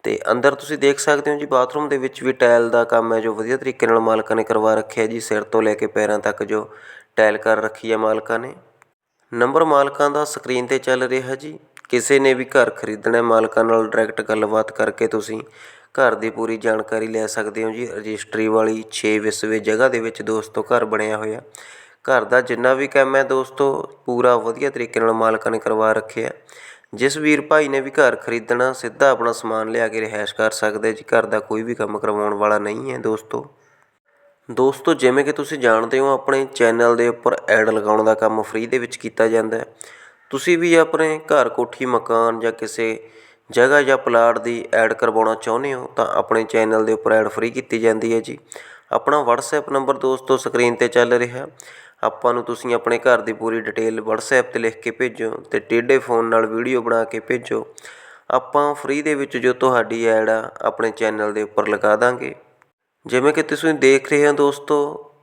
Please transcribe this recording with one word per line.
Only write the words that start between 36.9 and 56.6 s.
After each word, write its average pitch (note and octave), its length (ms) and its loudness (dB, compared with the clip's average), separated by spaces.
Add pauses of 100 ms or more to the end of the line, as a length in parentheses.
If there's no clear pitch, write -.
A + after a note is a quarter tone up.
ਦੇ A#2+ 120 2
ਉੱਪਰ A#2 280 0 (140)
ਐਡ A2 200 4
ਲਗਾਉਣ A2 340 2
ਦਾ A2 100 4
ਕੰਮ A2 280 0
ਫ੍ਰੀ A2+ 260 -6
ਦੇ B2+ 120 -2
ਵਿੱਚ A#2+ 160 -8
ਕੀਤਾ A2+ 320 -2
ਜਾਂਦਾ A2+ 300 0
ਹੈ। B2 80 -8 (640)
ਤੁਸੀਂ E3 280 0
ਵੀ E3+ 180 2
ਆਪਣੇ D#3+ 520 2
ਘਰ, C3 220 4
ਕੋਠੀ, - 360 -4
ਮਕਾਨ A2+ 540 0
ਜਾਂ A2+ 120 -2
ਕਿਸੇ A2+ 360 -6 (600)
ਜਗ੍ਹਾ C3+ 320 6
ਜਾਂ C3+ 160 4
ਪਲਾਟ A#2 420 4
ਦੀ A#2 240 -4 (100)
ਐਡ A2+ 200 2
ਕਰਵਾਉਣਾ A2+ 420 2
ਚਾਹੁੰਦੇ B2 380 -4
ਹੋ B2+ 120 -10 (100)
ਤਾਂ A#2 180 0
ਆਪਣੇ A2+ 300 0
ਚੈਨਲ A2 420 2
ਦੇ A2 80 2
ਉੱਪਰ G#2+ 180 0
ਐਡ A2 160 4
ਫ੍ਰੀ A2 240 -4
ਕੀਤੀ A2+ 280 -4
ਜਾਂਦੀ A2+ 340 0
ਹੈ A2+ 60 2
ਜੀ। B2 180 -10 (540)
ਆਪਣਾ D3 320 2
WhatsApp B2 480 -2
ਨੰਬਰ C3+ 260 0
ਦੋਸਤੋ C3 400 0
ਸਕਰੀਨ A#2+ 380 0
'ਤੇ A#2+ 120 2
ਚੱਲ A#2+ 260 4
ਰਿਹਾ। B2 340 -2 (560)
ਆਪਾਂ A#2+ 300 0
ਨੂੰ A#2+ 100 -2
ਤੁਸੀਂ A#2+ 320 -6
ਆਪਣੇ A#2 220 -2
ਘਰ A#2 240 2
ਦੀ A2 120 -6
ਪੂਰੀ A2+ 280 -4
ਡਿਟੇਲ A2+ 380 -4
WhatsApp A2 540 0
'ਤੇ A#2 60 -2
ਲਿਖ A2+ 220 -4
ਕੇ A#2 100 -6
ਭੇਜੋ A2 400 -4 (200)
ਤੇ - 80 -2
ਟੇਢੇ A#2+ 400 2
ਫੋਨ A#2 260 0
ਨਾਲ A2+ 200 2
ਵੀਡੀਓ A#2 360 -2